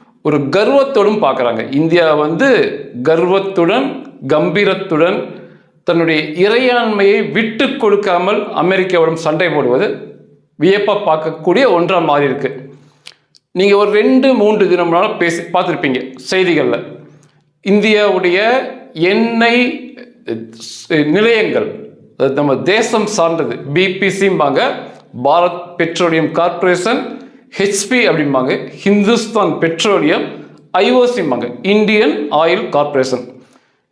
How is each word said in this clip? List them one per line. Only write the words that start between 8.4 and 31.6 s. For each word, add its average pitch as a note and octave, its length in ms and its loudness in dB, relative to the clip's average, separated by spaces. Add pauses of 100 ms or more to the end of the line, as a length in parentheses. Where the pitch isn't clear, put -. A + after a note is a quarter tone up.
அமெரிக்காவுடன் E3+ 600 0
சண்டை D#3+ 340 0
போடுவது C#3+ 480 0 (600)
வியப்பா G3+ 380 -2 (100)
பார்க்கக்கூடிய E3 640 0
ஒன்றா F3 280 0
மாறி D3 260 0
இருக்கு. - 440 -6 (840)
நீங்க G3+ 240 4
ஒரு G3+ 140 2
ரெண்டு, B3+ 420 4
மூன்று G#3 360 2
தினம் F3 240 2
முன்னால G#3 240 2
பேசி E3+ 240 0 (120)
பார்த்திருப்பீங்க E3 600 -2 (160)
செய்திகள்ல. D3+ 520 0 (840)
இந்தியாவுடைய G3 720 2 (540)
எண்ணெய் A3+ 1000 0 (920)
நிலையங்கள், G#3 1040 0 (280)
அது C3+ 140 0
நம்ம C#3 240 0
தேசம் G#3+ 500 0
சார்ந்தது, D#3 520 -2
பி E3 320 -2
பி F#3 180 -2
சிம்பாங்க, E3 540 0 (640)
பாரத் F3 380 2 (160)
பெட்ரோலியம் E3 540 0
கார்ப்பரேஷன், F3+ 880 -2 (380)
ஹெச் G3 320 -2
பி B3 180 0
அப்படிம்பாங்க, D3 600 -2
ஹிந்துஸ்தான் G3+ 920 0
பெட்ரோலியம், E3 640 0 (480)
ஐ G#3 200 2
ஓ B3 140 4 (100)
சிம்பாங்க, B2 460 -4